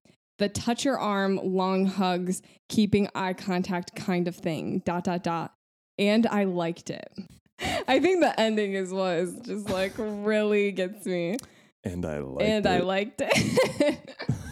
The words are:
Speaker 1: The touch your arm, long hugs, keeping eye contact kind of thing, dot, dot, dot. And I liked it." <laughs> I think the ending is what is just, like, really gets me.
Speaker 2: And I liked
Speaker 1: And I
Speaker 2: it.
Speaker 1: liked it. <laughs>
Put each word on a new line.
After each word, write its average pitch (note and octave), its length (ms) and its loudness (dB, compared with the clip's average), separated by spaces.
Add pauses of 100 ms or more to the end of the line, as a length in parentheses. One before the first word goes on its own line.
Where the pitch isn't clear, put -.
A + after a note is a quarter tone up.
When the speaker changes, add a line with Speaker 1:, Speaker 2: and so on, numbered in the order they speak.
(400)
Speaker 1:
The G#3 100 2
touch A#3 340 -2
your C4+ 140 0
arm, G3 460 0
long F#3+ 420 2
hugs, F#3 560 0 (260)
keeping G3+ 460 4
eye F#3 200 -2
contact F3+ 600 -4
kind F3 320 -2
of F3 80 -6
thing, D#3+ 440 -4
dot, F3 240 -4
dot, F3 200 -2
dot. E3+ 300 -4 (440)
And G#3 300 4
I G3+ 180 2
liked F3 440 -2
it." - 220 -12 (480)
<laughs> F5 280 -2
I C4+ 120 4
think F4 220 4
the C4+ 180 4
ending G#3+ 340 2
is F#3+ 200 -4
what F#3 240 0
is F3 240 -2
just, G3+ 280 -8
like, F#3+ 280 -2
really G#3 720 2
gets F#3 340 -4
me. F3+ 320 -2 (460)
Speaker 2:
And F2 220 -2
I D2+ 140 -2
liked C2+ 220 -6
Speaker 1:
And G#3+ 240 2
I F#3 120 4
Speaker 2:
it. F3+ 80 2
Speaker 1:
liked G3 400 -2
it. - 880 2
<laughs> - 40 -20 (320)